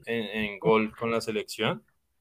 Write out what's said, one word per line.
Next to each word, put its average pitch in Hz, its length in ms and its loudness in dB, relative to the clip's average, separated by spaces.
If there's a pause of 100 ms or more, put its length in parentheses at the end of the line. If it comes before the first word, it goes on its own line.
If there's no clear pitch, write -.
en, 117 180 -2
en 104 340 -4
gol 110 380 4
con 117 140 -4
la 117 100 2
selección, 110 640 -2 (380)